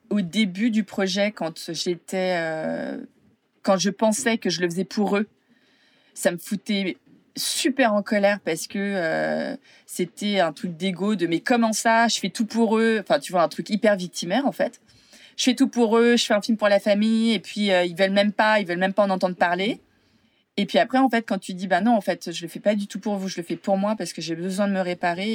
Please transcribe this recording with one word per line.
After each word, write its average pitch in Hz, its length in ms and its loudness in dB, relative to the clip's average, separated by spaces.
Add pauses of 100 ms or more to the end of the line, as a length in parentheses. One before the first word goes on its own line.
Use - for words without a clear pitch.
(100)
au 208 100 0
début 196 500 0
du 214 140 0
projet, 202 480 -2
quand 165 400 -8
j'étais, 185 640 -4
euh, 160 600 -6 (640)
quand 196 160 4
je 190 120 0
pensais 220 480 0
que 202 120 -4
je 165 100 -4
le 180 100 0
faisais 180 140 -4
pour 196 320 0
eux, 208 100 0 (880)
ça - 160 0
me 180 80 -2
foutait 196 580 -4 (400)
super 247 580 0
en 208 80 0
colère 202 420 2
parce 165 240 -4
que, - 100 -6
euh, 160 760 -2 (300)
c'était 196 540 -2
un 165 120 2
truc 170 240 -8
d'ego 185 380 -2
de, « 170 140 0
Mais 165 120 0
comment 233 320 2
ça ? 226 360 2
Je 220 100 -2
fais 190 120 -4
tout 214 160 -2
pour 220 320 2
eux. » 226 240 2
Enfin, 165 180 0
tu - 120 -10
vois, 175 100 2
un 156 60 4
truc - 220 -10
hyper 208 260 2
victimaire, 180 500 -4
en 233 60 0
fait. « - 280 -4 (560)
Je - 80 -4
fais 247 100 2
tout 269 140 2
pour 233 300 2
eux, 240 180 6
je 233 80 0
fais 226 100 2
un 202 80 2
film 220 160 0
pour 208 100 2
la 202 120 6
famille, 220 520 2
et 208 60 2
puis, 202 320 -2
euh, 180 140 4
ils 175 120 -4
veulent 190 160 2
même 202 200 2
pas, 214 280 4
ils 196 60 -4
veulent 170 120 -4
même 190 140 0
pas 202 120 2
en 196 60 0
entendre 185 260 -2
parler. » 185 440 0 (760)
Et 202 100 0
puis - 120 0
après, 233 200 2
en 269 100 6
fait, 233 140 0
quand 196 160 -4
tu 190 160 -8
dis, « 185 140 -6
Bah 185 120 4
non, 233 140 4
en 214 60 2
fait, 175 320 -4
je 165 100 -10
le 170 60 -8
fais - 100 -14
pas 208 160 0
du 202 140 -2
tout - 100 -12
pour 208 160 -4
vous, 190 140 -4
je 170 80 -8
le 175 80 -6
fais 170 120 -6
pour 196 200 0
moi 202 200 0
parce 180 160 -8
que - 80 -12
j'ai 165 140 -6
besoin 185 320 -2
de 202 60 0
me 190 80 0
réparer 180 540 -2